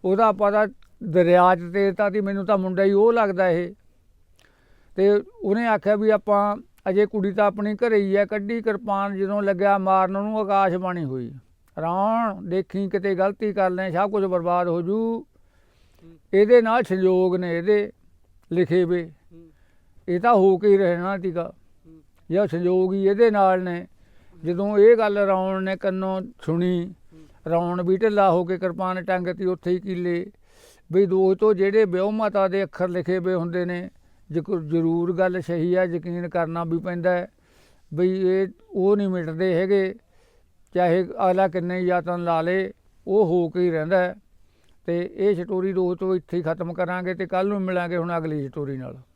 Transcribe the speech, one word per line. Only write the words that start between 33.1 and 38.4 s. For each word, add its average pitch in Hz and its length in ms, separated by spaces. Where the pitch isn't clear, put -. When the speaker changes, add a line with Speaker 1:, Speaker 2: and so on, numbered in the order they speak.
Speaker 1:
ਵੇ 185 140
ਹੁੰਦੇ 175 320
ਨੇ, 180 240
ਜ਼ਕਰ-, 170 300
ਜ਼ਰੂਰ 165 560
ਗੱਲ 185 240
ਸਹੀ 170 340
ਆ, 185 80
ਯਕੀਨ 175 460
ਕਰਨਾ 165 340
ਵੀ 165 140
ਪੈਂਦਾ 175 340
ਹੈ। 180 160
ਬਈ 185 340
ਇਹ, 190 200